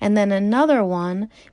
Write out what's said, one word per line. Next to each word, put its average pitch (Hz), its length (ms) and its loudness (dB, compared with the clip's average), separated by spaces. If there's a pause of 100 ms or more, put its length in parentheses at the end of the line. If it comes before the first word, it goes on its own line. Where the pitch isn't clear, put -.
and 208 160 0
then 202 140 2
another 220 540 2
one 180 440 -4 (240)